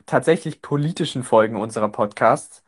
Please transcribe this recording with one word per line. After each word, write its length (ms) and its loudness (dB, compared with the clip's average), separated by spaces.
tatsächlich 560 0
politischen 640 -4
Folgen 320 4
unserer 340 -4
Podcasts. 800 0